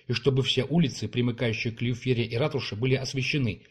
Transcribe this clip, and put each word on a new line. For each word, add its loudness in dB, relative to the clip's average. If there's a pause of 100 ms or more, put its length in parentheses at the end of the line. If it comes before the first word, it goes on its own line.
и 0
чтобы 2
все 2
улицы, 0
примыкающие 0
к -8
Люфере 0
и -4
ратуше, -2
были 2
освещены. -2